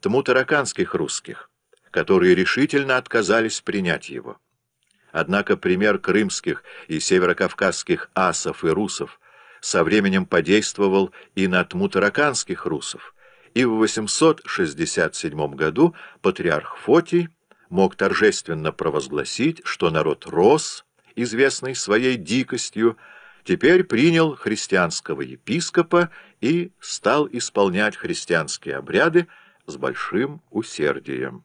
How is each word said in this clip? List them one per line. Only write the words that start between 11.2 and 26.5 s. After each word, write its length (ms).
и 140
на 160
тмутараканских 1000
русов, 500
и 120
в 120
восемьсот 680
шестьдесят 680
седьмом 400
году 400
патриарх 560
Фотий 520
мог 260
торжественно 760
провозгласить, 920
что 260
народ 380
рос 580
известный 600
своей 420
дикостью, 800
теперь 400
принял 520
христианского 840
епископа 880
и 380